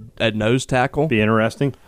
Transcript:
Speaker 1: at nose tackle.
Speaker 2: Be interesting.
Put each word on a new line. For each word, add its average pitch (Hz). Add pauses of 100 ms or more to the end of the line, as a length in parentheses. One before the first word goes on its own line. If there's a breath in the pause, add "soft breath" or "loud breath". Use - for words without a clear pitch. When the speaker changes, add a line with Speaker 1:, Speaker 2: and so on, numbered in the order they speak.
(180)
Speaker 1:
at 113
nose 113
tackle. 131
Speaker 2:
Be 110
interesting. 110 (140)